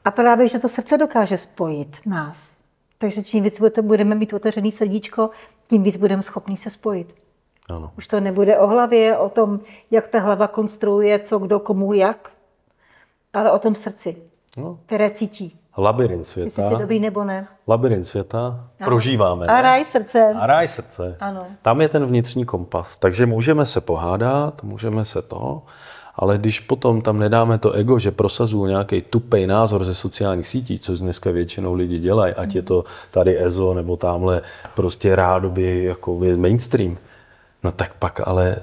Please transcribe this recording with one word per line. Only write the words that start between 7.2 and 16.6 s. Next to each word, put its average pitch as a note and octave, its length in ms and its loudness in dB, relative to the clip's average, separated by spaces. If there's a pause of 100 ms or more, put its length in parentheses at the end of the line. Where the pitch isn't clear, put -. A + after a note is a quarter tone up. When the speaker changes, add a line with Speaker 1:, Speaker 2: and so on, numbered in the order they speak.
Speaker 2:
Ano. E2 280 -10
Speaker 1:
Už - 100 -18
to G#3 120 -2
nebude G3 400 2
o G3+ 80 6
hlavě, A3+ 500 4
o F#3 120 0
tom, G#3 300 0 (320)
jak A3 160 2
ta A3+ 120 0
hlava G3+ 280 2
konstruuje, G#3 720 0
co, G#3 200 -4
kdo, F#3+ 200 0
komu, G3 340 -2
jak, G3 380 0 (1000)
ale G#3+ 180 2
o G3+ 80 4
tom G#3+ 160 0
srdci, - 420 -8 (400)
Speaker 2:
No. E3 280 -10
Speaker 1:
které G#3 240 0
cítí. G3+ 500 -8 (180)
Speaker 2:
Labyrint G#2 420 2
Speaker 1:
Jestli E2 300 -8
Speaker 2:
světa. G2+ 260 -2